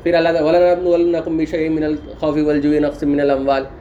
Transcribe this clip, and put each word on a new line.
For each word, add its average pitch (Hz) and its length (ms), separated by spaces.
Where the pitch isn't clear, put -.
پھر 170 100
اللہ 165 160
تعالیٰ، 165 240
"وَلَنَبْلُوَنَّكُمْ 175 840
بِشَيْءٍ 160 320
مِّنَ 156 160
الْخَوْفِ 151 540
وَالْجُوعِ 147 380
وَنَقْصٍ 147 260
مِّنَ 143 180
الْأَمْوَالِ"، 135 440